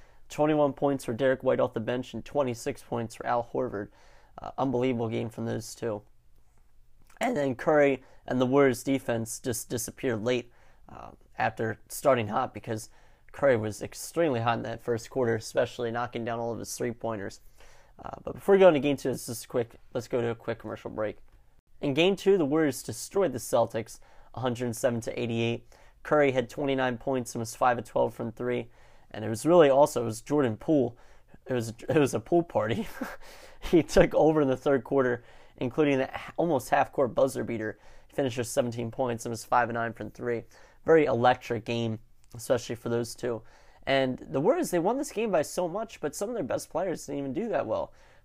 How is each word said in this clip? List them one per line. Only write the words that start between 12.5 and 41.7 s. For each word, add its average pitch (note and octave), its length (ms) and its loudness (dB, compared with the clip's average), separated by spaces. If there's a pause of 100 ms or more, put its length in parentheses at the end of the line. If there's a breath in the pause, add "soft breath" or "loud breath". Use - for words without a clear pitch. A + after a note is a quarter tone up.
because A2 360 -8 (420 soft breath)
Curry C#3 240 4
was G#2+ 260 -2
extremely C3+ 600 -2
hot A#2 160 0
in A#2 60 -6
that A#2 200 -10
first A#2 260 -4
quarter, A#2+ 260 0
especially A#2 560 -2
knocking A#2+ 340 -6
down A#2 140 -4
all A#2 120 -4
of G#2+ 80 -8
his G2+ 160 -12
three-pointers. A2+ 640 -6 (600 soft breath)
Uh, - 100 -12 (120)
but - 120 -8
before - 200 4
we G3 40 8
go F#3 100 12
into D3+ 100 4
Game C#3 160 2
Two, C3 140 -4
it's A#2 160 -4
just A#2+ 180 -8
a - 60 -20
quick, A#2 220 -4 (220)
let's B2 140 -6
go B2 140 -2
to A#2 80 0
a A2+ 60 -4
quick A2+ 240 -8
commercial G#2+ 300 -12
break. G#2 280 -6 (640)
In D3 120 -2
Game F3 220 4
Two, G3 220 4
the E3 80 2
Warriors D3+ 360 0
destroyed E3 520 -4
the B2 60 -6
Celtics, A#2 600 -2 (360 soft breath)
a A#2 40 -8
hundred B2 340 -2
seven A#2+ 280 0
to - 180 -6
eighty-eight. A#2 480 -2 (340 soft breath)
Curry D3 300 4
had B2 180 0
twenty-nine C3 480 -2
points C3 380 -4
and A#2+ 60 -4
was A2+ 140 -8
five B2+ 220 2
of A#2+ 60 -6
twelve B2 300 -2
from A#2 180 -8
three. B2 380 -4 (420 soft breath)
And G#2+ 140 -8
it G#2+ 40 -4
was A2+ 160 -4
really E3 240 10
also, C3+ 340 4
it - 20 -2
was A2 160 -6
Jordan C3+ 340 0
Poole. B2+ 420 0 (480 soft breath)
It - 80 -4
was, A2+ 200 -4 (160)
it C3+ 80 4
was C#3 160 4
a A2 80 -2
pool E3+ 200 2
party. A2+ 520 -2
<laughs> - 40 -14 (640 loud breath)
He E3 220 4
took - 320 4
over D#3 260 4
in C#3 60 2
the C3 80 2
third C3+ 300 2
quarter, B2+ 400 0 (320 loud breath)
including C#3+ 400 2
the C3 80 0
h-, - 320 -12
almost D#3 320 0
half-court C#3 440 2
buzzer B2+ 300 2
beater. A2 340 -6 (300 soft breath)
He - 80 -20
finished B2+ 220 -2
with A#2+ 100 -4
seventeen A#2+ 440 -2
points A#2+ 340 -4
and A#2+ 60 -6
was A2+ 120 -8
five A#2+ 240 2
and A#2 80 -4
nine A#2 160 -4
from A2 200 -12
three. A#2+ 320 -6 (420 soft breath)
Very E3 180 6
electric A#2+ 640 2
game, A#2 340 -2 (340)